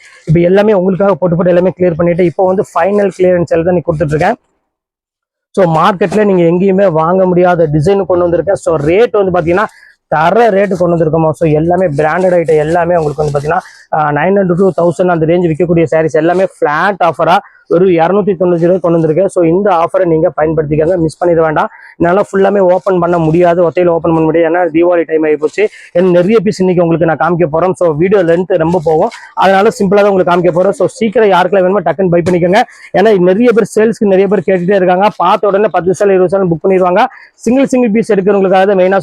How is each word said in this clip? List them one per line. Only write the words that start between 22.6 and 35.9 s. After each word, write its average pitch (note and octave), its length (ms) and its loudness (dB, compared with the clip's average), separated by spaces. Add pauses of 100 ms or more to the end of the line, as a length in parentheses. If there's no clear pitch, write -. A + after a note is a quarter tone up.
ஓப்பன் F#3 300 -2
பண்ண F3 120 0 (100)
முடியாது, E3+ 420 2
ஒத்தையில F3+ 260 0
ஓப்பன் E3 220 -2
பண்ண D#3+ 120 0
முடியாது, E3 200 2
ஏன்னா E3+ 120 0 (140)
தீபாவளி E3+ 360 2
டைம் D#3 180 -2
ஆகி D3+ 140 0
போச்சு. D#3 220 -2 (300)
ஏன்னா F#3 240 2
நிறைய F#3 260 2
பீஸ் G3+ 200 -2
இன்னைக்கு F3+ 200 0
உங்களுக்கு E3 260 0
நான் D3+ 120 -2
காமிக்க E3 320 -2
போறேன். E3+ 260 0
So, F3 80 0 (140)
வீடியோ G3 260 2
லென்த் E3+ 240 0 (120)
ரொம்ப F3 240 -2
போகும், E3 220 0 (340)
அதனால G3 340 2
சிம்பிளா G3+ 240 2
தான் G3+ 100 2
உங்களுக்கு F3 200 0
காமிக்க F3 260 2
போறேன். F#3 220 0
So, F#3 60 0 (120)
சீக்கிரம் A3 360 0
யாருக்கெல்லாம் F3+ 320 2
வேணுமோ F#3+ 220 0
டக்குன்னு E3+ 260 -2
பை F3 140 2
பண்ணிக்கோங்க. F3+ 340 0 (380)
ஏன்னா G#3+ 120 2 (180)
நிறைய A#3 280 2
பேர் G#3 160 0
சேல்ஸ்க்கு G#3+ 400 0
நிறைய F#3+ 200 2
பேர் G#3 160 -2
கேட்டுட்டே F#3+ 300 0
இருக்காங்க. F#3 280 2 (160)
பார்த்த G3+ 280 0
உடனே G#3 260 0
பத்து F3 220 -2